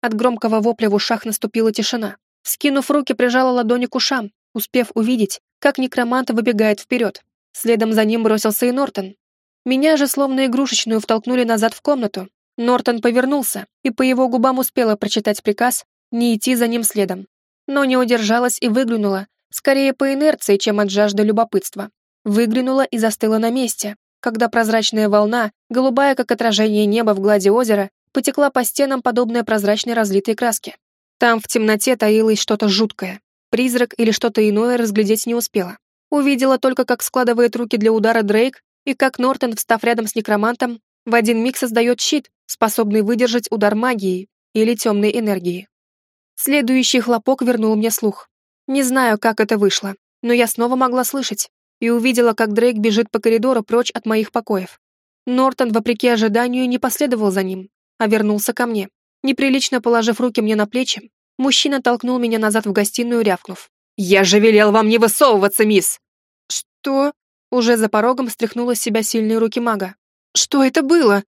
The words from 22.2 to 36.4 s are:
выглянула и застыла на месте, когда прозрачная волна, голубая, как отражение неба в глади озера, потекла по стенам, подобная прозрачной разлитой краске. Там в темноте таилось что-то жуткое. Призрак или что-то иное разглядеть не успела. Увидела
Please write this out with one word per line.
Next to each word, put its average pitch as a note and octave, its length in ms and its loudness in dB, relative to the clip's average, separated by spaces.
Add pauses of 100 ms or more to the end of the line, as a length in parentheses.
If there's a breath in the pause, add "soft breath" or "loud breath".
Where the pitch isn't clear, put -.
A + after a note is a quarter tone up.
выглянула A#3+ 580 2
и A#3+ 140 -4
застыла A3 400 0
на A3+ 140 0
месте, A#3 440 -4 (240)
когда A#3 300 -2
прозрачная A3 600 0
волна, G#3+ 420 2 (180)
голубая, C4 460 2
как B3 160 -2
отражение G#3+ 560 2
неба G#3+ 260 2
в G3 60 -2
глади G3+ 300 2
озера, G#3+ 420 2 (200)
потекла C#4 380 0
по B3+ 140 0
стенам, C4+ 400 -2
подобная A#3 400 0
прозрачной G#3+ 500 0
разлитой G#3 400 0
краске. A3+ 420 -4 (440)
Там A#3 200 2
в G#3+ 80 -14
темноте A3 480 0
таилось A3 440 2
что-то G#3+ 280 -2
жуткое. G3 540 -2 (300)
Призрак B3 460 0
или A3+ 140 2
что-то G#3+ 380 0
иное A#3 280 0
разглядеть G#3+ 500 0
не A#3 80 -2
успела. G#3 420 -4 (320)
Увидела C4+ 480 2